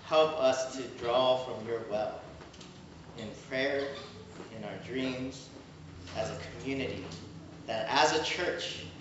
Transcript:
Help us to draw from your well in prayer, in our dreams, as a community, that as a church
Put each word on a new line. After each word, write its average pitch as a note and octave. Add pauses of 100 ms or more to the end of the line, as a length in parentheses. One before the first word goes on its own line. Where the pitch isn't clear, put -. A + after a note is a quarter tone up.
Help D#3
us C3
to C3+ (180)
draw B2+
from A2+
your A#2
well G#2+ (960)
in A2 (180)
prayer, C#3 (680)
in G#2+
our G2 (100)
dreams, C3 (720)
as -
a - (220)
community, A#2 (600)
that A2+
as D#3
a -
church - (160)